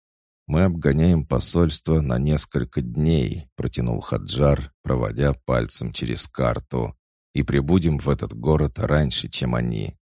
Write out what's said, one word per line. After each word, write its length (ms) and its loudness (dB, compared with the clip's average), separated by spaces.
«Мы 160 2
обгоняем 640 4
посольство 760 2
на 160 -2
несколько 640 0
дней», 720 0
протянул 460 -2
Хаджар, 800 0
проводя 520 0
пальцем 480 -2
через 340 -4
карту, 680 -4
«и 100 0
прибудем 540 2
в 120 -4
этот 240 -4
город 440 0
раньше, 520 0
чем 260 -4
они». 400 -4